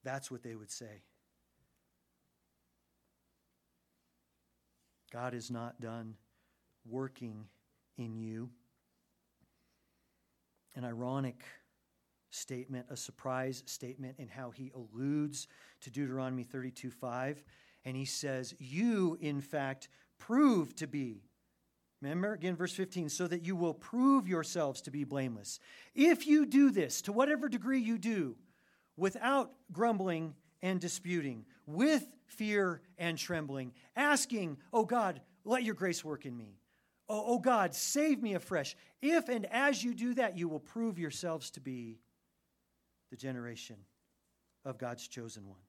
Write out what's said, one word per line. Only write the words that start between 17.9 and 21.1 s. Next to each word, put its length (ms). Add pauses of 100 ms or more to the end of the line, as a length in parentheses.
he 80
says, 540
"You, 600
in 220
fact, 480 (280)
prove 580
to 120
be," 360 (760)